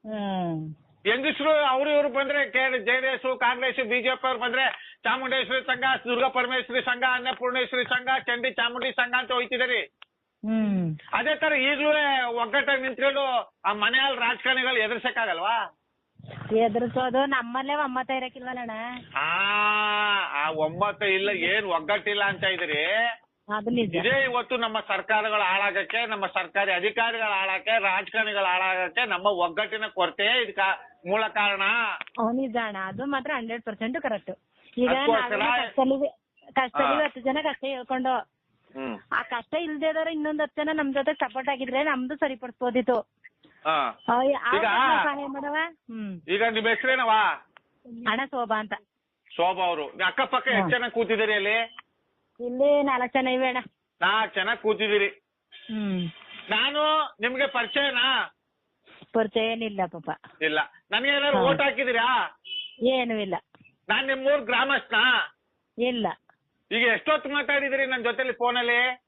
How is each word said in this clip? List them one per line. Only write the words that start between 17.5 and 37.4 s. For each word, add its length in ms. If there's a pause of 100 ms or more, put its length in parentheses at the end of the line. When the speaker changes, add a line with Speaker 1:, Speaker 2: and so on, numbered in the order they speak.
Speaker 1:
ಒಮ್ಮತ 340
ಇರಕ್ಕಿಲ್ವಲ್ಲಣ್ಣ? 600 (440)
Speaker 2:
ಆ, 100 (1200)
ಆ 40
ಒಮ್ಮತ 520
ಇಲ್ಲ, 280
ಏನ್ 360
ಒಗ್ಗಟ್ಟಿಲ್ಲ 580
ಅಂತ 200
ಇದ್ರಿ. 420 (680)
Speaker 1:
ಅದು 140
ನಿಜ. 260
Speaker 2:
ಇದೇ 280
ಇವತ್ತು 340
ನಮ್ಮ 220
ಸರ್ಕಾರಗಳು 640
ಹಾಳಾಗಕ್ಕೆ, 640
ನಮ್ಮ 220
ಸರ್ಕಾರಿ 440
ಅಧಿಕಾರಿಗಳು 600
ಹಾಳಾಗಕ್ಕೆ, 480
ರಾಜಕಾರಣಿಗಳು 680
ಹಾಳಾಗಕ್ಕೆ 600
ನಮ್ಮ 200
ಒಗ್ಗಟ್ಟಿನ 600
ಕೊರತೆ 560
ಇದಕ್ಕ 160 (480)
ಮೂಲ 200
ಕಾರಣ. 340 (600)
Speaker 1:
ಹ್ಮ್, 140
ನಿಜ 280
ಅಣ್ಣ, 200
ಅದು 220
ಮಾತ್ರ 300
ಹಂಡ್ರೆಡ್ 280
ಪರ್ಸೆಂಟ್ 380
ಕರೆಕ್ಟ್. 300 (460)
ಈಗ 120
Speaker 2:
ಅದಕ್ಕೋಸ್ಕರ 460
Speaker 1:
ನಾವೆಲ್ಲ 300
ಕಷ್ಟದಲ್ಲಿ, 440 (440)
ಕಷ್ಟದಲ್ಲಿ 440
Speaker 2:
ಹಾ. 60
Speaker 1:
ಹತ್ತು 180
ಜನ 220